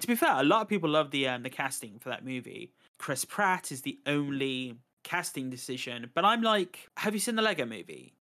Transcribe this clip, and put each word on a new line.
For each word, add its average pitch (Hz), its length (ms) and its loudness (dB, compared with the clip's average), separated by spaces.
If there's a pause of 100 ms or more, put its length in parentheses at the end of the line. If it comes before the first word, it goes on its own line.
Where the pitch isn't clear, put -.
to - 80 -6
be 240 80 2
fair, 226 240 4
a - 20 6
lot 190 200 6
of 214 60 -4
people 165 220 2
love 151 220 2
the, 139 160 2
um, 123 160 -2
the 127 60 -6
casting 127 500 -6
for - 80 -12
that 120 160 -8
movie. 123 480 -8 (260)
Chris - 260 -4
Pratt 185 480 0
is 131 100 -10
the 139 240 -6
only 135 720 0 (260)
casting 147 480 -4
decision. 123 640 -8
But 170 100 2
I'm 226 180 6
like, 214 540 2
"Have 208 180 0
you 208 60 0
seen 226 160 0
the 220 60 2
Lego 175 240 2
Movie?" 80 580 -12